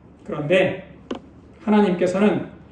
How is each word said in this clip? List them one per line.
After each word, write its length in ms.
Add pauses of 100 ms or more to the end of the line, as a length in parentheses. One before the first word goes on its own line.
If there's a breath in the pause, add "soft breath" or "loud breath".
(240)
그런데 720 (680)
하나님께서는 840 (240 loud breath)